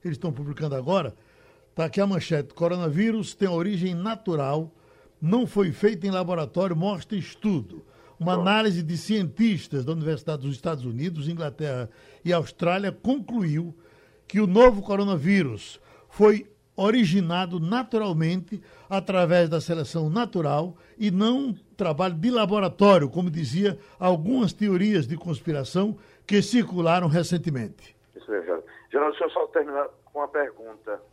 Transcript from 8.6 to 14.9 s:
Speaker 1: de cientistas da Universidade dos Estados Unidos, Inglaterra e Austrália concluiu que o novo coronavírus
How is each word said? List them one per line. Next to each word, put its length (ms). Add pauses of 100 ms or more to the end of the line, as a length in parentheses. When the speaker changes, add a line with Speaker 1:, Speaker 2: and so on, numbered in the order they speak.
Speaker 1:
de 160
cientistas 840
da 80
Universidade 500
dos 140
Estados 280
Unidos, 440
Inglaterra 600 (360)
e 80
Austrália 580
concluiu 880 (480)
que 140
o 80
novo 340
coronavírus 1000 (280)